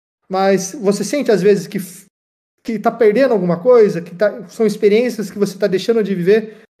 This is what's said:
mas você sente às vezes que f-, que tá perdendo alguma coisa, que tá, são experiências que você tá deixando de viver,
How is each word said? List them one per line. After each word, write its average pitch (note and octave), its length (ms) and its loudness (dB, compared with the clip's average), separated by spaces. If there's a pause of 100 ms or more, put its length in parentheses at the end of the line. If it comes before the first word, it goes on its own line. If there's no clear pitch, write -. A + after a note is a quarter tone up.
(260)
mas F#3+ 460 0
você G3+ 320 -2
sente C#4 260 -2
às F#3 120 2
vezes F#3 240 2
que - 100 -10
f-, - 300 -14 (560)
que A3+ 160 -6
tá A#3 120 0
perdendo A#3 420 2
alguma F3 300 -2
coisa, G#3+ 380 4
que - 140 -14
tá, G#3 340 -4
são - 180 -2
experiências G#3+ 640 0
que - 80 -14
você G3+ 200 -4
tá G#3 80 -2
deixando G3+ 360 0
de G3 120 -4
viver, G3+ 480 0 (180)